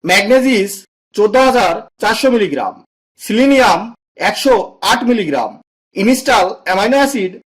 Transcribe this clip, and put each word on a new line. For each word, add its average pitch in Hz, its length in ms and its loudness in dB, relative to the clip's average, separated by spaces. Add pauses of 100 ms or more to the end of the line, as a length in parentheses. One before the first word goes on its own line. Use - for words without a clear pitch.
ম্যাগনেসিস 208 680 2 (440)
চোদ্দ 208 200 0 (120)
হাজার 240 260 0 (280)
চারশো 226 300 0
মিলিগ্রাম, 143 420 -2 (480)
সিলিনিয়াম 240 580 2 (500)
একশো - 240 0 (360)
আট 240 200 0
মিলিগ্রাম, 143 420 -2 (440)
ইনস্টল 220 520 0 (180)
অ্যামাইনো 202 340 0
অ্যাসিড 262 320 -2 (180)